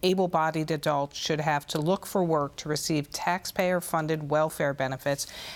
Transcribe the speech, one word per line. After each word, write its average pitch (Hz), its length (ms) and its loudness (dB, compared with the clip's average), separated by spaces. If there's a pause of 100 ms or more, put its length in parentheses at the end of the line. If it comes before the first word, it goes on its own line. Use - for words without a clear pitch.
"able-bodied 165 720 2
adults 147 460 0
should 156 220 -2
have 147 280 0
to - 120 -2
look 175 280 0
for 190 160 2
work 156 340 0
to - 120 -8
receive 151 420 0
taxpayer-funded 175 1200 0
welfare 151 440 2
benefits," 139 540 -2 (280)